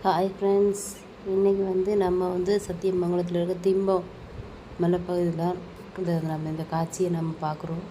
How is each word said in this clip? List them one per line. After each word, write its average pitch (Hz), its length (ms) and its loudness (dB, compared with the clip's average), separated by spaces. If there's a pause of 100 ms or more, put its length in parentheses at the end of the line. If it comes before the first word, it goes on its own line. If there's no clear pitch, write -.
ஹாய் 185 240 2 (100)
ஃப்ரெண்ட்ஸ், 196 560 2 (320)
இன்னைக்கு 196 360 4
வந்து 185 320 2
நம்ம 180 320 2
வந்து 185 400 2
சத்தியமங்கலத்துல 175 760 0
இருக்க 175 280 2
திம்பம் 190 320 4 (800)
மலைப்பகுதியில 175 720 2 (460)
இந்த, 170 280 0
நம்ம 156 240 -4
இந்த 156 200 -4
காட்சியை 165 400 0
நம்ம 165 220 -2 (100)
பார்க்குறோம். 160 480 -4